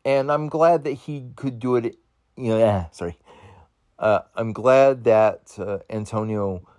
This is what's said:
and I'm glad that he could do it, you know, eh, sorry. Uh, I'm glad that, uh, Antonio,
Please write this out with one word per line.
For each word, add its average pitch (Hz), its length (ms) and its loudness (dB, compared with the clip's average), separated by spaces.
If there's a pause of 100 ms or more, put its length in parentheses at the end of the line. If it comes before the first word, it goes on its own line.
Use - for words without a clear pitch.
and 135 260 0
I'm 151 200 -2
glad 160 340 2
that 143 100 -6
he 139 420 -12
could 127 240 -10
do 123 180 0
it, 113 200 -4 (380)
you 123 140 -8
know, 110 80 0
eh, 104 340 2
sorry. 87 260 -8 (800)
Uh, 107 220 2 (160)
I'm 113 160 -4
glad 127 540 4
that, 110 520 2
uh, 101 200 -6 (120)
Antonio, 107 760 -6 (120)